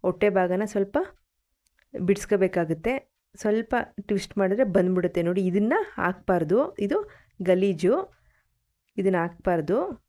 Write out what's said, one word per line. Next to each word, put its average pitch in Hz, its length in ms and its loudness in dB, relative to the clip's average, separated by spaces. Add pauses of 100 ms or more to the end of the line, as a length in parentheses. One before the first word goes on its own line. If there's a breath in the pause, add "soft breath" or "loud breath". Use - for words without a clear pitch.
ಹೊಟ್ಟೆ 185 320 2
ಭಾಗನ 185 360 2
ಸ್ವಲ್ಪ 196 240 -2 (960)
ಬಿಡಿಸ್ಕೋಬೇಕಾಗುತ್ತೆ. 180 960 0 (500)
ಸ್ವಲ್ಪ 220 320 0 (340)
ಟ್ವಿಸ್ಟ್ 196 320 -4
ಮಾಡಿದ್ರೆ 202 260 2 (100)
ಬಂದ್ಬಿಡುತ್ತೆ. 180 520 2
ನೋಡಿ, 185 220 0
ಇದನ್ನ 208 240 2 (240)
ಹಾಕ್ಬಾರ್ದು, 180 640 0 (260)
ಇದು 330 140 0 (500 loud breath)
ಗಲೀಜು, 185 440 2 (1000)
ಇದನ್ನ 190 280 0
ಹಾಕ್ಬಾರ್ದು. 170 560 -2 (280)